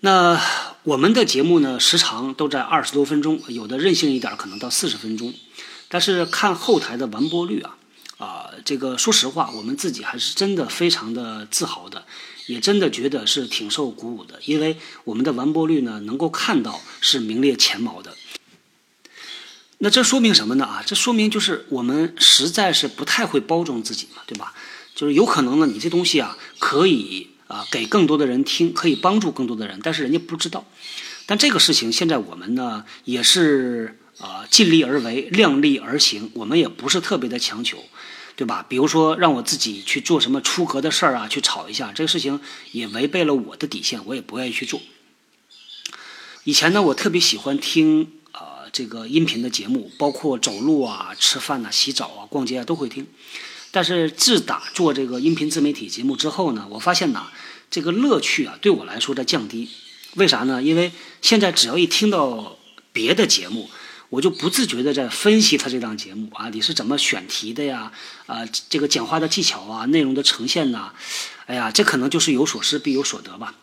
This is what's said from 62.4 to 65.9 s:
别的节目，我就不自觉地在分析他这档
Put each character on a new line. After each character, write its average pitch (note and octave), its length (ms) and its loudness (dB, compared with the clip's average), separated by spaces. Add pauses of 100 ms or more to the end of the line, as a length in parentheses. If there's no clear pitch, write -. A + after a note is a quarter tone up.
别 B2+ 220 0
的 G3+ 120 4
节 F#2 220 0
目， G#2+ 220 -8 (400)
我 B2 100 -2
就 E3 100 4
不 E3 200 -2
自 A3 180 0
觉 B2 160 -4
地 D#3 100 2
在 C3+ 140 -2
分 G#3+ 340 4
析 D3+ 160 4
他 C3 120 -2
这 B2 100 -2
档 A2 180 -6